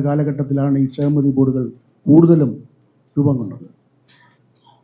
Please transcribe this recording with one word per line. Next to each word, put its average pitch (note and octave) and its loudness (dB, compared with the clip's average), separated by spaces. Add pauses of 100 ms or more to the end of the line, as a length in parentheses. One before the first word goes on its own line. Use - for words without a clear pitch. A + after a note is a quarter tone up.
കാലഘട്ടത്തിലാണ് C#3 -2
ഈ - 0
ക്ഷേമനിധി C#3+ -2
ബോർഡുകൾ C3 0 (440)
കൂടുതലും D#3 4 (680)
രൂപം C#3+ 0
കൊണ്ടത്. F#2 -12 (1160)